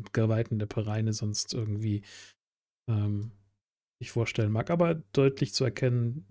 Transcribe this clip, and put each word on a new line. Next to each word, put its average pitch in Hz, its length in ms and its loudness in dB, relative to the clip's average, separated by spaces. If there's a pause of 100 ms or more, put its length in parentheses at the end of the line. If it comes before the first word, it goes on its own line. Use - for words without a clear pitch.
(140)
Geweihten 113 440 2
der 107 80 -2
Pereine 110 480 -2
sonst 107 400 -4
irgendwie, 107 500 -2 (840)
ähm, 104 440 -2 (680)
sich - 120 -12
vorstellen 113 400 0
mag, 110 200 0
aber 170 240 4
deutlich 135 580 2
zu - 100 0
erkennen 123 680 0